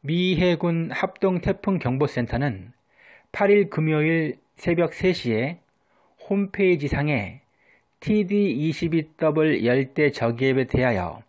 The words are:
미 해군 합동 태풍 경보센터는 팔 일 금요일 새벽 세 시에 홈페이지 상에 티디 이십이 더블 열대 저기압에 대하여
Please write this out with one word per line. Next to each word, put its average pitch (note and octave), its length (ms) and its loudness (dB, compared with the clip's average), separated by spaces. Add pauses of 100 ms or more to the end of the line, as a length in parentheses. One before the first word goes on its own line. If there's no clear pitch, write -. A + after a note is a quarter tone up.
미 F3 360 0
해군 E3+ 540 0
합동 F#3 500 -2
태풍 F#3+ 380 -2
경보센터는 B2 920 -4 (580)
팔 G3+ 180 2
일 G3+ 200 4
금요일 D#3 680 0 (180)
새벽 E3+ 380 -2
세 F#3 200 0
시에 B2+ 460 -2 (720)
홈페이지 F#3+ 580 0
상에 C#3 540 -2 (580)
티디 G3+ 520 2
이십이 D#3 680 -2
더블 D3+ 480 2
열대 C3+ 460 2
저기압에 B2 540 0
대하여 A2 640 -2